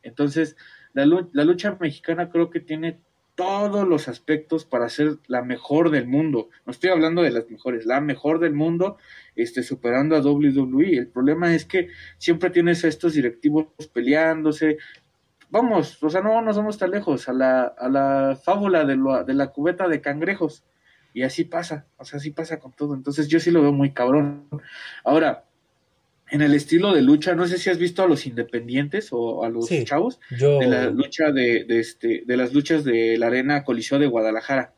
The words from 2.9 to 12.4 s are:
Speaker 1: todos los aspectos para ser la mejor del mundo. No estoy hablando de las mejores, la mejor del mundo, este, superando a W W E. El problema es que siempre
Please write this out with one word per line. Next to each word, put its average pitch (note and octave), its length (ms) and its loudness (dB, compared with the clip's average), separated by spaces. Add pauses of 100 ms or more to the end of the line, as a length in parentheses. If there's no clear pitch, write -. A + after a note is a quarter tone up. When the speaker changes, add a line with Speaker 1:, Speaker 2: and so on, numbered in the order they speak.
Speaker 1:
todos G3+ 520 0
los D3 200 0
aspectos D#3 580 -4
para A#2+ 240 -2
ser D3+ 260 0 (100)
la B2+ 160 -2
mejor C#3+ 480 0
del B2+ 160 0
mundo. C#3 440 0 (160)
No B2 60 -10
estoy F3+ 180 -2
hablando E3+ 320 2
de C#3+ 80 4
las A#2 180 -4
mejores, A2+ 380 -8
la C3 140 2
mejor D3+ 380 -2
del E3 140 0
mundo, E3+ 460 -2 (360)
este, A#2 280 -4
superando C3+ 520 0
a D3+ 60 4
W C#3+ 320 2
W C3+ 340 2
E. D#3+ 120 2
El A#2+ 80 -4
problema E3 480 0
es D#3 100 -2
que F3 240 -2 (300)
siempre E3+ 320 0